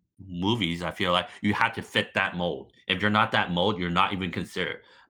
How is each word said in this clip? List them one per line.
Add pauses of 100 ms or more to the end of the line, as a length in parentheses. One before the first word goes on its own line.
(260)
movies,
I
feel
like (120)
you
have
to
fit
that
mold. (160)
If
you're
not
that
mold,
you're
not
even
considered. (320)